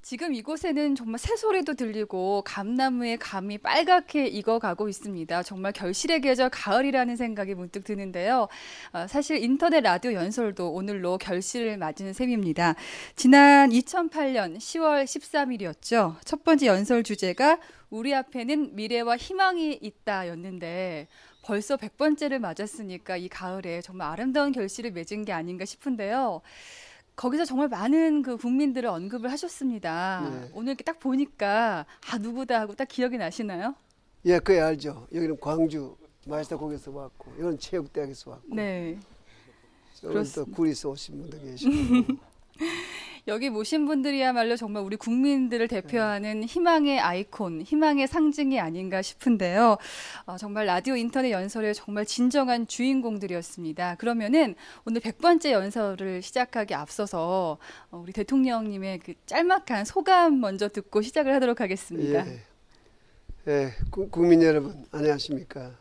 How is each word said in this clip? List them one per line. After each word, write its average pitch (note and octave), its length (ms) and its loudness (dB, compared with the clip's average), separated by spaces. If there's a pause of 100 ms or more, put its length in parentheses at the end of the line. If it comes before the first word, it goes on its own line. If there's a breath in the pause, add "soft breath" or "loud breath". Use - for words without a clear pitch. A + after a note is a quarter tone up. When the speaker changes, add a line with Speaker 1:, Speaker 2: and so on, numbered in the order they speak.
Speaker 1:
지금 D4 320 -6
이곳에는 D4 600 -2
정말 A#3 240 -6
새소리도 G4+ 540 0
들리고 G3+ 680 -2
감나무의 A#3+ 760 -2
감이 G3+ 400 -8
빨갛게 D#4 680 2
익어가고 G#3 640 0
있습니다. F3+ 560 -6
정말 G3 280 -6
결실의 G3+ 480 -2
계절 B3+ 300 2
가을이라는 B3 640 0
생각이 G#3 400 -4
문득 F3+ 300 -10
드는데요. G3+ 640 -2 (420 loud breath)
아, E3+ 160 -6
사실 C#4+ 340 -2
인터넷 C#4+ 420 4
라디오 G#3 300 2
연설도 F#3+ 600 -2
오늘로 F#3 440 -2
결실을 G3+ 600 -4
맞은 F#3+ 360 -6
셈입니다. G3 600 0 (400 loud breath)
지난 C#4 560 10
이천팔 D4+ 600 0
년 F#3+ 260 -2
시월 D4 480 2
십삼 C#4+ 460 -2
일이었죠. F#3+ 720 0
첫 - 180 -4
번째 D4 240 6
연설 G#3 380 4
주제가 B3+ 560 2 (300 loud breath)
"우리 A#3 220 -4
앞에는 C4 640 -2
미래와 A#3 420 0
희망이 F4 640 0
있다"였는데 F3+ 1300 -6 (380 soft breath)
벌써 G#3+ 320 -2
백 A3 200 -10
번째를 D4 440 0
맞았으니까 F#3+ 760 -8
이 F3+ 120 -8
가을에 F3+ 520 -8
정말 F3+ 280 -10
아름다운 C4 420 0
결실을 A#3 400 -4
맺은 F#3+ 340 -8
게 G3+ 80 -6
아닌가 F3 320 -6
싶은데요. A3 800 -4 (720 loud breath)
거기서 D4 280 -2
정말 C4+ 240 -2
많은 D4 540 2
그 B3 160 -4
국민들을 B3+ 500 0
언급을 G#3 420 -6
하셨습니다. F#3+ 960 -4
Speaker 2:
네. B2+ 280 -10
Speaker 1:
오늘 A3+ 140 -6
이렇게 C4+ 160 -6
딱 D#4+ 140 -6
보니까 A3 840 0 (260 loud breath)
"아, B3 60 -4
누구다." A#3 440 -2
하고 G#3 140 -6
딱 C4 140 -6
기억이 B3 300 -2
나시나요? G3+ 560 -6 (500)
Speaker 2:
예, F3 140 6
그게 F#3 200 4
알죠. D3+ 540 -2
여기는 D#3+ 260 -2
광주 D3+ 600 -2 (280)
마이스터 D3+ 300 -6
거기서 D3+ 360 -8
왔고, C3+ 460 -16
이건 D#3+ 200 -2
체육대학에서 C#3+ 720 -8
왔고, B3+ 240 -14
Speaker 1:
네. F#3 380 -4
Speaker 2:
오늘 G3 60 -10 (1040 soft breath)
또 - 80 -12
Speaker 1:
그렇습니다. C#3+ 480 -4
Speaker 2:
구리에서 D#3 320 0
오신 C#3+ 320 -10
분도 D#3+ 180 -14
계시고. C#3+ 340 -2
Speaker 1:
<laughs> C4 580 2 (960 loud breath)
여기 A3+ 220 -2
모신 A3+ 340 0
분들이야말로 C4 720 2
정말 G#3+ 260 -6
우리 G3 140 -6
국민들을 A#3+ 720 2
대표하는 G#3+ 720 -2
Speaker 2:
네. A3 60 -4
Speaker 1:
희망의 D#4 540 4
아이콘, F3 600 -2
희망의 D4 480 2
상징이 D4 500 2
아닌가 F#3 440 -2
싶은데요. G#3 760 4 (480 loud breath)
어, F#3 140 -12
정말 G#3 260 -4
라디오 G3 320 0
인터넷 B3 340 0
연설의 G#3 440 -2
정말 G#3 320 -6
진정한 B3 600 2
주인공들이었습니다. F3+ 1300 -4
그러면은 A#3 580 2 (320 loud breath)
오늘 A3+ 160 -2
백 - 160 -6
번째 D#4+ 340 6
연설을 G3 720 -2
시작하기 A#3+ 520 -2
앞서서, F3 840 -2 (320 loud breath)
어, E3+ 80 -16
우리 F3 140 -14
대통령님의 G#3+ 880 0
그 F3 140 -14 (120)
짤막한 E4+ 580 2
소감 E4+ 560 4
먼저 G3+ 280 -2
듣고 G#3 340 -2
시작을 C4+ 320 2
하도록 B3 260 2
하겠습니다. D#3 680 -2
Speaker 2:
예. B2 140 -12 (1080 soft breath)
예, C#3 240 0 (180)
구-, G3 180 -4
국민 E3+ 340 8
여러분, D3+ 500 2
안녕하십니까? C#3+ 880 -2